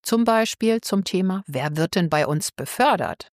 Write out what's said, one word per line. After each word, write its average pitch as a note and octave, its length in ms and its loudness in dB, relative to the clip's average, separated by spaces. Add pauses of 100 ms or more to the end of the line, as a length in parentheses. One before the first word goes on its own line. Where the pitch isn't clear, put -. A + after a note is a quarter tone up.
Zum A#3 220 0
Beispiel A3+ 580 2
zum G3 220 0
Thema, F#3+ 440 -2
wer C#3+ 280 -4
wird D#3+ 200 0
denn F3 140 2
bei D3+ 160 2
uns D3+ 260 -2
befördert? C#3 800 -2